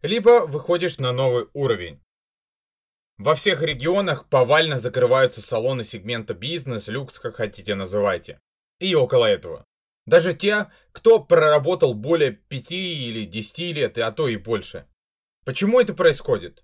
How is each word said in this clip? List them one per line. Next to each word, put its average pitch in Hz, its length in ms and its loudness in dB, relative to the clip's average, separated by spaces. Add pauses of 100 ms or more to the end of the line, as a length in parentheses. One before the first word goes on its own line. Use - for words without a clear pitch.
либо 220 440 4
выходишь 165 520 -4
на 127 120 -2
новый 123 440 0
уровень. 101 460 -4 (1160)
Во 101 180 2
всех 151 280 -2
регионах 160 680 -2
повально 143 500 2
закрываются 123 640 2
салоны 120 440 -4
сегмента 110 500 -10
бизнес, 127 520 -10
люкс, 131 320 -10
как - 180 -12
хотите 101 380 -6
называйте. 98 640 -4 (400)
И 185 160 -2
около 127 300 4
этого. 87 400 -2 (400)
Даже 170 300 4
те, 208 360 -2 (220)
кто 226 260 6
проработал 151 760 4
более 139 360 0
пяти 147 760 -10
или 110 160 -8
десяти 110 480 -10
лет, 123 260 -4
а 113 140 -4
то 139 160 -2
и 110 80 -4
больше. 101 500 -8 (580)
Почему 202 360 0
это 208 140 0
происходит? 135 680 -2